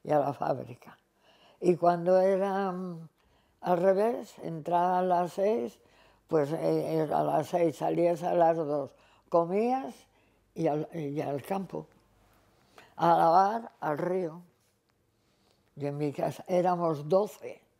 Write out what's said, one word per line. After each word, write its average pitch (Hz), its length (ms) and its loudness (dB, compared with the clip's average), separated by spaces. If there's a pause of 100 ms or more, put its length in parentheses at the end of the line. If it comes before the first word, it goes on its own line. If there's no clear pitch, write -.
y - 60 -4
a 151 80 4
la 139 120 0
fábrica". 123 680 -8 (640)
Y 180 160 2
cuando 175 460 4
era, 190 500 0
mm, 175 380 -10 (500)
al 180 180 2
revés, 208 640 0
entraba 175 580 0
a 185 40 0
las 180 300 0
seis, 220 440 0 (500)
pues, 151 260 2
eh, 160 500 0
eh, 151 100 -2
a 151 100 2
las 151 240 0
seis 170 280 0
salías 165 480 0
a 175 100 -2
las 165 220 4
dos, 147 360 -4 (360)
comías 226 680 0 (640)
y 160 120 -2
al, 151 260 -2
y 147 260 -6
al 139 240 -6
campo, 185 440 -8 (1080)
a 170 220 4
lavar 190 540 4 (100)
al 151 160 -2
río. 175 440 -4 (1300)
Y 143 120 -8
en 143 100 -8
mi 147 160 -2
casa - 340 -6
éramos 175 640 0
doce, 185 520 -2 (180)